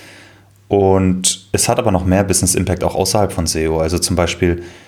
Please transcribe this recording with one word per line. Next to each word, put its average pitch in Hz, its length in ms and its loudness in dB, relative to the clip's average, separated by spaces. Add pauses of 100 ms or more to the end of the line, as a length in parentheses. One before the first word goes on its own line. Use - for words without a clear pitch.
(680)
Und 95 840 2
es - 160 0
hat 117 100 2
aber 104 140 0
noch 90 140 0
mehr 95 180 4
Business 92 300 0
Impact 90 300 -2
auch 85 100 -2
außerhalb 98 380 0
von 85 140 -4
seo. 80 340 -2
Also 82 180 -2
zum 87 180 -2
Beispiel, 87 460 0 (260)